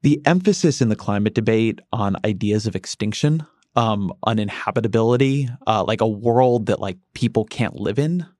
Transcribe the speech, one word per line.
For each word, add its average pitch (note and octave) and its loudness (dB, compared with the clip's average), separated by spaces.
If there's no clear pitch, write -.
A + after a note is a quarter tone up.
the D3 4
emphasis F3+ 2
in A#2+ 4
the G#2+ 0
climate G#2 -2
debate A2+ 2
on G2+ -2
ideas G#2+ 0
of G#2 -4
extinction, D3 -4
um, G#2+ 0
uninhabitability, A2+ 0
uh, G#2 0
like, A2 -2
a A2 2
world A#2 2
that, A2 0
like, F#2+ -6
people A2+ 0
can't - -6
live G#2 -4
in D#3+ -2